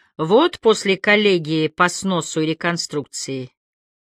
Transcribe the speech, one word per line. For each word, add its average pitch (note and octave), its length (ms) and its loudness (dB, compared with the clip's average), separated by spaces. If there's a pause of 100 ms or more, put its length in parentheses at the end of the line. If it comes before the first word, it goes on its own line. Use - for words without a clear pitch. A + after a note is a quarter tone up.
(180)
Вот A3+ 420 2
после G3+ 380 2
коллегии F3 720 2
по F3 180 0
сносу F3 540 -4
и D#3 60 0
реконструкции. D3+ 1040 -6 (580)